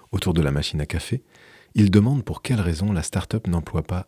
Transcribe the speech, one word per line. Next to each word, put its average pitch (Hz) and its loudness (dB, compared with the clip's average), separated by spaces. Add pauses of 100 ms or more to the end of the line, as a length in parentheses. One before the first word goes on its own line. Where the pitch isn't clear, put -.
(120)
autour 95 -2
de 82 4
la 71 2
machine 73 -2
à 73 -4
café, - -4 (500)
il 104 6
demande 110 4
pour - -8
quelle 120 0
raison 87 0
la 82 0
start-up - -4
n'emploie 85 0
pas 90 -4